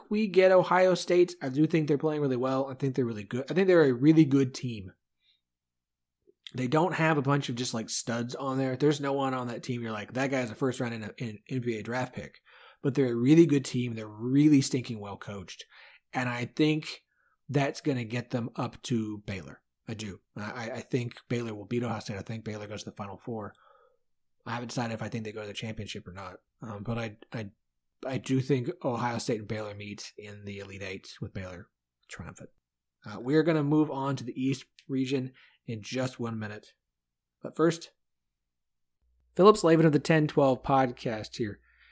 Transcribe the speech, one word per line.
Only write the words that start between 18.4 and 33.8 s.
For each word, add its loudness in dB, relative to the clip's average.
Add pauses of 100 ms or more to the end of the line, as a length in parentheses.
up -6
to -2
Baylor. -10 (260)
I -8
do. -12 (160)
I, -10
I, -10
I -8
think -6 (140)
Baylor -4
will -12
beat -2
Ohio -4
State. -10
I -10
think -10
Baylor -10
goes -12
to -14
the -18
Final -12
Four. -10 (920)
I -10
haven't -8
decided -6
if -8
I -8
think -8
they -10
go -10
to -10
the -12
championship -10
or -14
not. -14 (240)
Um, -12
but -4
I, -8 (160)
I, -10 (580)
I -6
do -2
think 0 (160)
Ohio -2
State -2
and -12
Baylor -8
meet -14
in -16
the -12
Elite -14
Eight -12
with -10
Baylor -12 (400)
triumphant. -16 (560)
Uh, -12
we 0
are 6
gonna 2
move 2